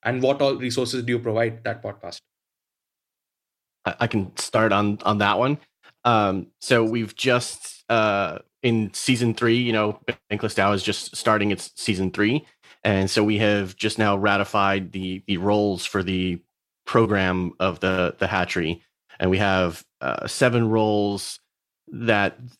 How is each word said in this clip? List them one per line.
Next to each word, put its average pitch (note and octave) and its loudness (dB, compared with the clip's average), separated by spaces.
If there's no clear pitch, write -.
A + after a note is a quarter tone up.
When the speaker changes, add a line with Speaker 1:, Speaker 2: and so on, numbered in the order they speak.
Speaker 1:
And B2 -2
what C#3 2
all C#3 2
resources B2 -4
do A#2 -2
you A#2 0
provide A2+ -2
that - -8
podcast? F#2 -12
Speaker 2:
I, G#2 -4
I A#2 0
can G2 -4
start A2 0
on, G#2 0
on G#2 0
that G2+ 4
one. C3+ 2
Um, G#2 2
so A#2 2
we've A2 -2
just, - -2
uh, G2+ 0
in A2 0
season A#2+ 0
three, A#2 2
you A#2+ 0
know, G#2+ 0
Bankless G#2 -4
dao G2+ 2
is G2 -2
just - -6
starting G#2 2
its - -6
season F#2+ -2
three. A2 0
And F#2+ 2
so A2 2
we G#2+ 2
have G2+ 0
just G#2+ -4
now G2+ 2
ratified G2 0
the, F#2 -8
the G2 -2
roles G2+ 0
for G2 -2
the F#2 -2
program F#2+ 2
of F#2 -2
the, F#2 0
the F#2+ -2
hatchery. F2+ -2
And F#2+ 2
we F#2+ 4
have, F#2+ 0
uh, C2 -6
seven A#2 2
roles G#2 0
that A2 0